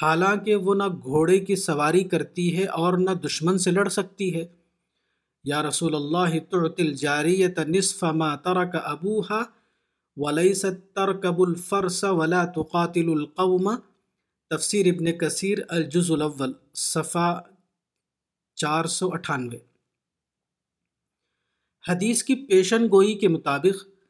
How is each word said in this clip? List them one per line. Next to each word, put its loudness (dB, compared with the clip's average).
حالانکہ 2
وہ 0
نہ 2
گھوڑے 2
کی 0
سواری 2
کرتی -2
ہے 0
اور 0
نہ 2
دشمن -2
سے 0
لڑ 2
سکتی -4
ہے؟ -6
یا -2
رسول -2
اللہ، 0
تعطی 0
الجاریۃ 0
نصف 0
ما 0
ترک -2
ابوہا -4
ولیست 0
ترکب 0
الفرس 0
ولا 2
تقاتل -2
القوم۔ 0
تفسیر 0
ابن 2
کثیر -2
الجزء 0
الاول، -2
صفحہ -2
چار -2
سو -4
اٹھانوے۔ -6
حدیث 0
کی 0
پیشن 4
گوئی 4
کے 2
مطابق 0